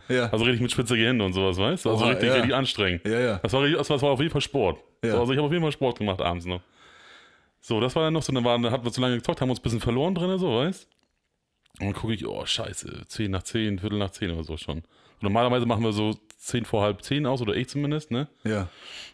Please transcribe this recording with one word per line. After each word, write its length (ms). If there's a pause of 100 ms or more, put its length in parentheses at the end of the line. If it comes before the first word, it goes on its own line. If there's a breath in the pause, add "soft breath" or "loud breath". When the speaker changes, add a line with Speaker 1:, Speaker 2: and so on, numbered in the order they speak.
Speaker 1:
Ja. 220
Speaker 2:
Also 140
richtig 160
mit 120
schwitzigen 340
Händen 160
und 100
sowas, 240
weißt 300
du? 40
Also 140
Speaker 1:
Oha, 60
Speaker 2:
richtig, 180
Speaker 1:
ja. 60
Speaker 2:
richtig 200
anstrengend. 520
Speaker 1:
Ja, 120
ja. 200
Speaker 2:
Das 140
war 100
richtig, 160
das 100
war, 80
das 60
war 80
auf 100
jeden 120
Fall 100
Sport. 380 (220)
Speaker 1:
Ja. 100
Speaker 2:
So, 80
also 120
ich 60
hab 80
auf 60
jeden 100
Fall 100
Sport 260
gemacht 220
abends 240
noch. 160 (1000 loud breath)
So, 200
das 160
war 80
dann 80
noch 100
so, 100
dann 120
waren, 180
dann 100
hatten 120
wir 80
zu 80
lange 160
gezockt, 240
haben 100
uns 100
ein 20
bisschen 180
verloren 340
drin, 240
so, 180
weißt? 300 (960)
Und 60
dann 80
guck 160
ich, 160
oh, 180
scheiße, 640
zehn 240
nach 140
zehn, 340
Viertel 200
nach 120
zehn 200
oder 140
so 120
schon. 220
Und 440
normalerweise 440
machen 160
wir 100
so 220 (240)
zehn 260
vor 180
halb 200
zehn 240
aus, 160
oder 140
ich 120
zumindest, 440
ne? 160 (160)
Speaker 1:
Ja. 240 (460 loud breath)